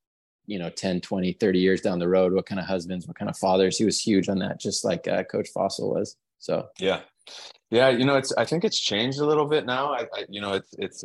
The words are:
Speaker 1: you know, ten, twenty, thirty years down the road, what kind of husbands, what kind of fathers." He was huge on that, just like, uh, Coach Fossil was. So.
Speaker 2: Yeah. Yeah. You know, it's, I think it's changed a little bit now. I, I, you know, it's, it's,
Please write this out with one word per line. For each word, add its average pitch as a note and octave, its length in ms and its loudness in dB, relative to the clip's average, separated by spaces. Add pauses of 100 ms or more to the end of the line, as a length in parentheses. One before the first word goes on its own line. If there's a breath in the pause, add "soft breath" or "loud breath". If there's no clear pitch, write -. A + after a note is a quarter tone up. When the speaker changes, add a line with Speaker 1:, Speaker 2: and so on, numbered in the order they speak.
(460)
Speaker 1:
you G#2 140 -6
know, E2+ 100 -6
ten, F2+ 300 -2
twenty, F#2 320 -2
thirty F#2 260 2
years F#2 220 4
down F2+ 180 -2
the F2 100 0
road, F#2 240 4
what F#2+ 140 0
kind G2 140 -4
of F2+ 60 -8
husbands, F2+ 420 -6
what - 100 -16
kind G#2 100 -6
of - 80 -6
fathers." F#2+ 400 2
He A2+ 80 2
was G2 140 2
huge G2 300 2
on G2 100 0
that, F2 220 -6
just - 240 -4
like, F#2 240 -2
uh, F#2 160 0
Coach G2+ 240 -4
Fossil F#2+ 440 -2
was. G2 240 -4 (220)
So. - 300 -4 (100)
Speaker 2:
Yeah. F#2 220 0 (720 loud breath)
Yeah. B2+ 200 6
You B2+ 160 2
know, C#3 100 4
it's, C3+ 220 0
I A2+ 80 2
think E3 180 0
it's G#3+ 160 0
changed A#2+ 380 0
a D3 80 0
little D3+ 200 4
bit C#3+ 200 0
now. C3 260 -2
I, A#2+ 220 -4
I, G#2 160 -8
you G2 100 -10
know, G2+ 140 -2
it's, - 240 -6
it's, - 260 -8